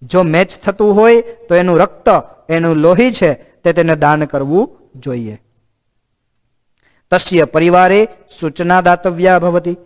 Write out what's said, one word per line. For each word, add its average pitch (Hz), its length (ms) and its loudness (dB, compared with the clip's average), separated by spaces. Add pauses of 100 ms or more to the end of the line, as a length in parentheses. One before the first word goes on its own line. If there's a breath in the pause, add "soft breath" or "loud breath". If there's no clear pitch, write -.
જો 180 200 0
મેચ 170 300 0 (120)
થતું 202 300 -2
હોય 226 280 4
તો - 320 -8
એનું 180 240 2
રક્ત, - 300 -2 (400)
એનું 165 280 -2
લોહી 180 360 2
છે 170 200 -2
તે - 400 -6
તેને 165 240 0
દાન 151 280 0
કરવું 143 720 -4
જોઈએ. 120 440 -12 (1700)
તસ્ય 175 340 0
પરિવારે 185 640 2 (320)
સૂચના 175 400 -2
દાતવ્યા 180 580 0
ભવતિ, 175 360 -2 (100)